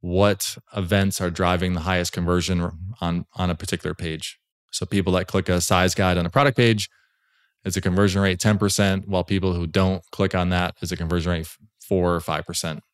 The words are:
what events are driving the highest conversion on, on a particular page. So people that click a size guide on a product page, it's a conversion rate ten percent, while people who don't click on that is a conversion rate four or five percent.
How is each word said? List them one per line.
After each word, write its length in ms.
what 560
events 460
are 80
driving 460
the 60
highest 320
conversion 580
on, 340
on 160
a 40
particular 400
page. 440
So 160
people 280
that 120
click 220
a 120
size 340
guide 220
on 80
a 60
product 260
page, 320
it's 120
a 40
conversion 420
rate 180
ten 180
percent, 480
while 160
people 300
who 140
don't 360
click 220
on 140
that 320
is 120
a 40
conversion 360
rate 160
four 340
or 60
five 260
percent. 360